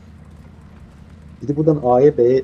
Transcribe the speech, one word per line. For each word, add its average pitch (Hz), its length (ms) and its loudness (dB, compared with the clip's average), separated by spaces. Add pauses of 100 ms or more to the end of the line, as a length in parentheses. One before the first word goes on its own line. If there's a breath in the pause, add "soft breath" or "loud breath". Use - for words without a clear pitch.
(1400)
Bir 117 60 -10
de 139 80 -6
buradan 156 280 -2
A'ya, 123 340 2
B, 127 260 0